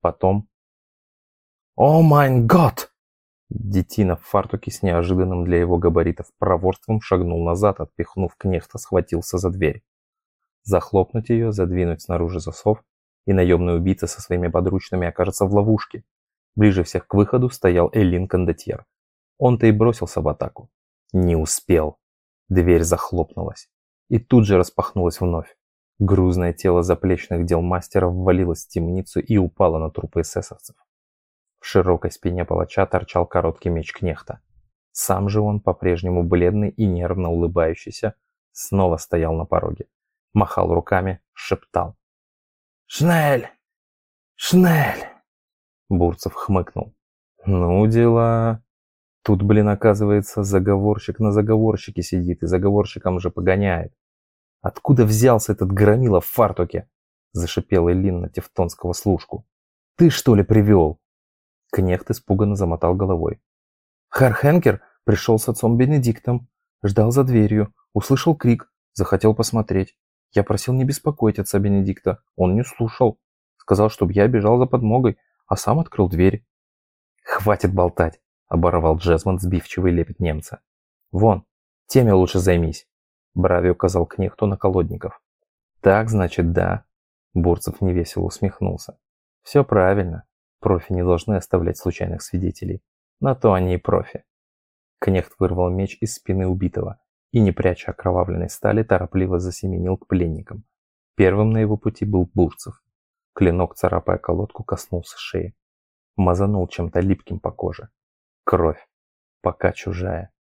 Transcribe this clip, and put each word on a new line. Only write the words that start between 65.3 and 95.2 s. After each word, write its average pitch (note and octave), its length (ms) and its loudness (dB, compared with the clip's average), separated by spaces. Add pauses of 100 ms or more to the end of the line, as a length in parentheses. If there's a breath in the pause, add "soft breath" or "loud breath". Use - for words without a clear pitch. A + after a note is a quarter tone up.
с - 80 -6
отцом A#2 300 0
Бенедиктом, B2 720 -2 (340)
ждал G#2+ 280 2
за C3+ 120 2
дверью, G#2+ 500 2 (200)
услышал C#3 420 0
крик, - 360 0 (200)
захотел G2 420 2
посмотреть. G#2+ 640 -2 (360)
Я G2+ 100 2
просил G2+ 300 -4
не C3 100 0
беспокоить C3+ 560 -2
отца G2 200 -2
Бенедикта, G2 600 -2 (140)
он F#2 200 2
не A#2 80 0
слушал. A#2 560 -2 (360)
Сказал, G#2 340 2
чтоб F#2+ 220 -2
я G2+ 160 4
бежал A#2 320 2
за C3 60 2
подмогой, A#2+ 520 0 (300)
а G2 80 0
сам A2+ 240 -2
открыл G2+ 300 -2
дверь». F#2+ 360 2 (800)
«Хватит G2+ 500 0
болтать», F2+ 460 0 (340)
оборвал E2 440 2
Джесмонд F2 440 0
сбивчивый F#2 500 -2
лепет E2+ 280 -4
немца. D#2 420 -6 (500)
«Вон, G2 320 2 (440)
теми A#2+ 240 4
лучше F#2 260 4
займись», F2 500 0 (460)
Брави F2+ 380 2
указал F2+ 340 0
кнехту - 400 -4
на G2 120 -2
колодников. F2+ 640 -2 (640)
«Так, G#2+ 280 2
значит, F2+ 420 0
да», F2+ 340 -2 (480)
Бурцев E2+ 480 -2
невесело F2+ 440 -4
усмехнулся. F2+ 720 -8 (420)
«Все - 220 0
правильно, F#2 640 0 (340)
профи F#2 340 -2
не F2+ 100 -2
должны F2+ 300 0
оставлять F2+ 440 -2
случайных F2 440 -6
свидетелей, F#2 640 -8 (360)
на C3 140 -2
то A2+ 200 2
они F2+ 200 0
и F2+ 40 -2
профи». - 460 -4 (760)
Кнехт F#2+ 400 -2